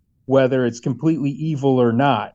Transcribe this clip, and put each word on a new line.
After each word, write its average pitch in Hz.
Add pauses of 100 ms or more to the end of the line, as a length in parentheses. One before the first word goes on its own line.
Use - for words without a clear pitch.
(260)
whether 131
it's 120
completely 147
evil 139
or 120
not. 120